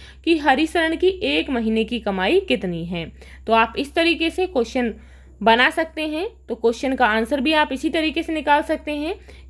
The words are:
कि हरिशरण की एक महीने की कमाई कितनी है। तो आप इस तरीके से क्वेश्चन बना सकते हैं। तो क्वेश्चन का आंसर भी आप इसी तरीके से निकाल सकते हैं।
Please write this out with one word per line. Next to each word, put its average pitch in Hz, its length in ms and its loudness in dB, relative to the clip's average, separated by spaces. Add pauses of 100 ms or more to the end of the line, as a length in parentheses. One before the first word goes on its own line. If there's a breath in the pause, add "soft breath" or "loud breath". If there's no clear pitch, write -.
(240 loud breath)
कि 330 140 2
हरिशरण 320 580 0
की 359 120 2
एक 311 420 -2
महीने 220 340 0
की 226 160 -4
कमाई 202 400 0
कितनी 185 440 -4
है। 170 280 -8 (340 loud breath)
तो 220 60 0
आप 226 260 4
इस 277 160 -6
तरीके 330 360 0
से 359 160 -2
क्वेश्चन 247 480 -2 (480 loud breath)
बना 233 280 6
सकते 320 360 -4
हैं। 311 220 -4 (200)
तो - 60 -6
क्वेश्चन 240 400 -2
का 254 120 2
आंसर 220 340 0
भी 277 120 0
आप 302 200 2
इसी 269 180 -4
तरीके 320 320 -2
से 330 100 -6
निकाल 302 300 2
सकते 311 300 -4
हैं। 302 220 -4 (360 loud breath)